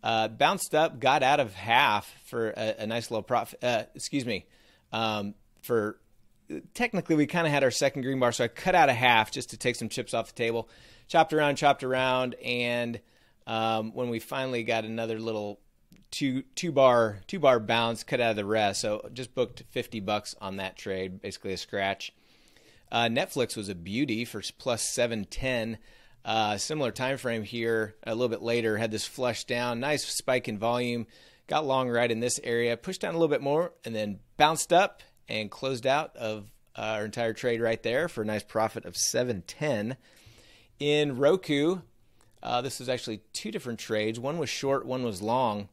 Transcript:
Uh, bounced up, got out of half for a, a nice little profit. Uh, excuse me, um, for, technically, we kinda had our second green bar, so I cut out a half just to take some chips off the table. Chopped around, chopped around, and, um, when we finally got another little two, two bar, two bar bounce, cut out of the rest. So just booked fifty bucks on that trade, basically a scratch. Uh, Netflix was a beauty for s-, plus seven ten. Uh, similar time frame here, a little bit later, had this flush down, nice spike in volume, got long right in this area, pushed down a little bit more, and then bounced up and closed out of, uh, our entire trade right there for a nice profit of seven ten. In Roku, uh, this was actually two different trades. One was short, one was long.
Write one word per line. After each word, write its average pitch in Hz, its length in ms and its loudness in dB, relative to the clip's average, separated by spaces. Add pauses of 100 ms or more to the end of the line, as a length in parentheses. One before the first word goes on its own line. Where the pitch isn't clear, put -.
Uh, 113 240 2
bounced 143 480 0
up, 151 240 2
got 135 240 4
out 143 160 4
of 107 160 -2
half 107 680 2
for 113 280 -2
a, 110 280 -2
a 110 80 -6
nice 113 220 -4
little 107 140 -2
profit. - 380 -2
Uh, 117 220 2 (120)
excuse 135 320 -4
me, 101 180 -4 (480)
um, 107 400 -2 (300)
for, 107 360 0 (760)
technically, 196 400 0
we 151 100 4
kinda 165 240 0
had 143 140 2
our 127 80 6
second 139 320 0
green 131 160 -2
bar, 123 120 4
so 123 120 0
I 120 40 0
cut - 280 0
out 160 140 8
a 127 40 4
half 117 380 6
just - 180 -6
to - 80 -12
take 123 180 0
some 113 140 -6
chips - 240 -6
off 113 140 -2
the - 60 -20
table. 117 360 -2 (380)
Chopped 160 260 4
around, 147 220 2
chopped 143 280 4
around, 127 520 0
and, 120 680 -2 (460)
um, 113 460 0
when 123 160 -4
we 117 100 -2
finally 131 440 -4
got 113 220 0
another 113 340 -4
little 107 400 -6 (520)
two, 131 320 -2 (120)
two 175 160 -4
bar, 120 540 8
two 196 140 -6
bar 131 200 8
bounce, 117 440 0
cut 127 180 -2
out 117 80 2
of 104 80 0
the 104 80 -2
rest. 104 360 2
So 107 300 -4
just 127 220 -12
booked 123 380 -4
fifty 117 280 -6
bucks 104 400 -2
on 95 180 -8
that 95 200 -6
trade, 95 440 -6
basically 98 320 -8
a 92 40 -6
scratch. 98 560 -4 (760)
Uh, 117 140 2
Netflix 120 520 0
was 104 100 -8
a 98 80 -6
beauty 110 500 -2
for 113 140 -10
s-, - 120 -10
plus - 420 -4
seven 117 320 0
ten. 117 540 -4 (460)
Uh, 107 320 2
similar 143 340 -2
time 131 260 -2
frame 117 260 -2
here, 113 600 0
a 113 100 -4
little 120 140 0
bit 110 140 -2
later, 117 340 2
had 110 160 -2
this 107 140 -4
flush 123 400 -4
down, 120 340 -2
nice 143 240 -2
spike - 460 -2
in 107 80 -4
volume, 120 500 0 (400)
got 151 180 0
long 131 240 2
right 120 220 2
in 113 80 0
this 120 240 -2
area, 117 320 0
pushed 185 240 -10
down 170 160 -4
a - 20 -2
little 165 120 4
bit 135 120 2
more, 147 300 0 (140)
and 113 100 -8
then 104 240 -4 (160)
bounced 160 380 4
up 190 280 4 (280)
and 107 200 -4
closed 131 380 -4
out 143 300 0
of, 107 340 -8 (260)
uh, 113 40 -8
our 107 240 -2
entire 113 260 -2
trade 117 300 0
right 113 200 0
there 139 280 0
for 113 140 -4
a - 20 -2
nice 107 180 -2
profit 110 400 -2
of 90 140 -10
seven 123 500 0
ten. 123 480 -2 (840)
In 147 360 2
Roku, 151 600 4 (680)
uh, 120 180 0
this 127 180 -6
was 127 100 -8
actually 117 320 -4 (100)
two - 200 -8
different 127 280 -8
trades. 110 400 -2
One 139 180 -4
was 143 120 -2
short, 135 360 0
one 127 180 -4
was 101 180 -4
long. 107 520 0